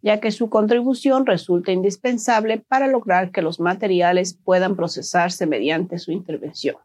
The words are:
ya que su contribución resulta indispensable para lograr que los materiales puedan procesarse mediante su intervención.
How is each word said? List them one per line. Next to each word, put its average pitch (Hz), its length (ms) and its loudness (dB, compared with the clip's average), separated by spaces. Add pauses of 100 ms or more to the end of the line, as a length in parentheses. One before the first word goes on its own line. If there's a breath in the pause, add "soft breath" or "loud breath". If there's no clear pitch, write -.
ya 214 180 2
que 220 120 -2
su 220 180 -2
contribución 240 760 2
resulta 180 460 0
indispensable 220 840 0
para 262 300 0
lograr 190 460 0
que 190 100 -2
los 165 180 -4
materiales 180 720 2
puedan 185 440 0
procesarse 175 720 -2
mediante 156 520 -2
su 170 120 -10
intervención. 156 760 -6